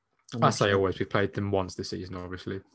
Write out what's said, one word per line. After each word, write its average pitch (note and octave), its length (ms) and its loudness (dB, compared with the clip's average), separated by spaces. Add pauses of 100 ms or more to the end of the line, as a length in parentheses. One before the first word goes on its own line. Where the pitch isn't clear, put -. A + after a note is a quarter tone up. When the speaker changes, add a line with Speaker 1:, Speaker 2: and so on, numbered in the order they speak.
(420)
Speaker 1:
I C#3 80 6
say G#2+ 160 2
Speaker 2:
Imagine. G2+ 100 6
Speaker 1:
always. F#2+ 220 2
We've G2 120 -4
played G2+ 240 2
them G2+ 160 -2
once F#2+ 240 0
this - 160 -8
season, F#2 260 -8
obviously. F2+ 440 -8 (140)